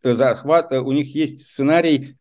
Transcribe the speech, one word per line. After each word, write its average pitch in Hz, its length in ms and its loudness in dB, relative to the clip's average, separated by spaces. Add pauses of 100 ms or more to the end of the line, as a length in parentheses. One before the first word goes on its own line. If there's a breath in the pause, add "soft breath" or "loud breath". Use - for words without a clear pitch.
э, 123 100 2
захват, 135 580 0
э, 131 80 0
у 131 120 -4
них 139 220 -4
есть 147 320 -6
сценарий, 151 760 0